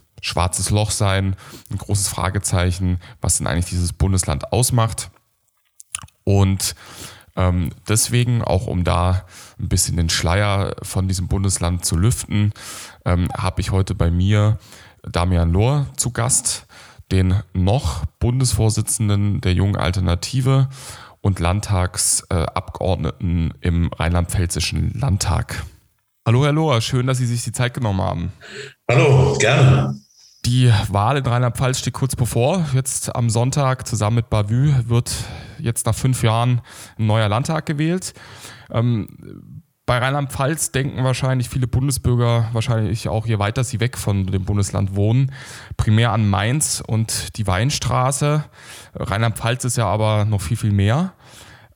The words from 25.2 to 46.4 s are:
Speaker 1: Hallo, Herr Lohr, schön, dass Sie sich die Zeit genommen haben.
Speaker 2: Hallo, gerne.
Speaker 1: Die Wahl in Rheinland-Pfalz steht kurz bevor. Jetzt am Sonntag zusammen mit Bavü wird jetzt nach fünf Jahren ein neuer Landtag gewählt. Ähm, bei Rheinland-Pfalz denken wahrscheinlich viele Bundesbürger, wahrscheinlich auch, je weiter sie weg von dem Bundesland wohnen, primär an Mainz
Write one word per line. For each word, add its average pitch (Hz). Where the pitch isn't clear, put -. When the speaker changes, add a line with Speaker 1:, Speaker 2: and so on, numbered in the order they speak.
Speaker 1:
Hallo, 123
Herr 143
Lohr, 151
schön, 123
dass 131
Sie 127
sich 117
die 113
Zeit 123
genommen 104
haben. 92
Speaker 2:
Hallo, 139
gerne. -
Speaker 1:
Die 123
Wahl 104
in 135
Rheinland-Pfalz 123
steht -
kurz -
bevor. 147
Jetzt -
am 120
Sonntag 127
zusammen 107
mit 117
Bavü 117
wird 120
jetzt -
nach 110
fünf 131
Jahren 120
ein 110
neuer 107
Landtag 147
gewählt. 160
Ähm, 110
bei 120
Rheinland-Pfalz 139
denken 131
wahrscheinlich 131
viele 123
Bundesbürger, 120
wahrscheinlich 110
auch, 110
je 110
weiter 110
sie 104
weg 120
von 98
dem 95
Bundesland 98
wohnen, 120
primär 113
an 107
Mainz 113